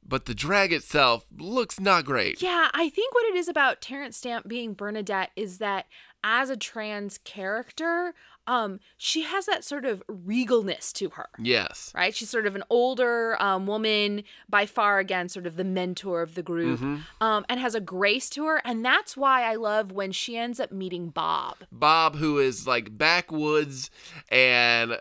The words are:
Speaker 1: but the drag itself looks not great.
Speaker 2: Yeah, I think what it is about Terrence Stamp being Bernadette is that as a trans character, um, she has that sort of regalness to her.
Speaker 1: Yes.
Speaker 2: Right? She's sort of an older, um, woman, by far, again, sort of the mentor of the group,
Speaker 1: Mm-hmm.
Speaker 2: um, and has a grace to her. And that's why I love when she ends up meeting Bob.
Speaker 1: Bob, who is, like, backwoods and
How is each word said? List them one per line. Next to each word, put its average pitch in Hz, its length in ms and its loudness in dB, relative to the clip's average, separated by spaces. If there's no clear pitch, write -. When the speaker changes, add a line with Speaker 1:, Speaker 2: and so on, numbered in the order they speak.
Speaker 1:
but 135 220 -4
the 120 100 -6
drag 175 380 2
itself 131 520 2
looks 220 420 -4
not 185 260 4
great. 123 360 0
Speaker 2:
Yeah, 349 320 2
I 320 160 2
think 480 240 -2
what 466 120 4
it 415 100 0
is 349 120 -2
about 285 340 2
Terrence 262 360 -10
Stamp 233 300 -6
being 226 260 -6
Bernadette 202 600 -4
is 185 240 -6
that 202 260 -2
as 247 280 0
a 262 60 -4
trans 208 600 -8
character, 320 960 -4
um, 220 340 -2
she - 280 -2
has 370 240 -2
that 415 160 -2
sort 277 220 -4
of 208 220 -2
regalness 214 880 0
to 185 180 -4
her. - 180 -14
Speaker 1:
Yes. 113 560 0
Speaker 2:
Right? 185 200 0
She's 226 140 -4
sort 220 160 0
of 196 100 -2
an 202 140 -8
older, 240 720 2
um, 190 240 2
woman, 208 580 0
by 202 200 4
far, 202 320 4
again, 185 300 -2
sort 180 180 -4
of 160 80 -8
the 185 80 -2
mentor 185 580 -2
of 165 140 -6
the 180 80 -6
group, 165 360 0
Speaker 1:
Mm-hmm. 143 440 -6
Speaker 2:
um, 214 260 2
and 247 100 -2
has 247 140 -2
a 226 60 0
grace 202 520 0
to 294 140 -4
her. 311 180 2
And 233 220 -2
that's 320 320 2
why 269 260 4
I 226 120 0
love 214 360 0
when 196 200 -4
she 226 260 -6
ends 240 220 -4
up 240 120 -4
meeting 180 380 -6
Bob. 160 480 -2
Speaker 1:
Bob, 151 460 4
who 151 200 2
is, 131 300 2
like, 120 320 0
backwoods 151 880 2
and 120 720 4